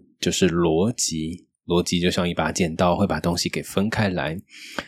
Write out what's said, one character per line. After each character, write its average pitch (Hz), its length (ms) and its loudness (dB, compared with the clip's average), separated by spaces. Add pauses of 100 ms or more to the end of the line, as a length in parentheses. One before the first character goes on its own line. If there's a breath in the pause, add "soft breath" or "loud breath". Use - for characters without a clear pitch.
(220)
就 90 100 0
是 90 180 4
逻 85 460 2
辑。 82 520 -6 (200)
逻 87 140 4
辑 87 200 0
就 87 100 2
像 87 160 0
一 85 60 -2
把 78 180 -2
剪 82 240 -2
刀， 87 220 2
会 101 100 2
把 78 140 -2
东 85 160 0
西 - 100 -2
给 78 140 -6
分 98 280 -2
开 208 200 0
来。 165 320 -4 (460 loud breath)